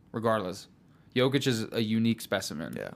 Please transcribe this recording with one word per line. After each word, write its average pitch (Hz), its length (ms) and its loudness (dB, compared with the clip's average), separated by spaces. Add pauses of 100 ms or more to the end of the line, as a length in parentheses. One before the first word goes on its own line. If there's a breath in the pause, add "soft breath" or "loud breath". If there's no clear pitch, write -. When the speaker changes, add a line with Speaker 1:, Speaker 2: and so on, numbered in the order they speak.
(120)
Speaker 1:
Regardless, 107 540 -2 (480 soft breath)
Jokic 131 320 4
is 110 260 2
a 117 80 0
unique 113 400 2
specimen. 90 560 -4
Speaker 2:
Yeah. 50 200 -8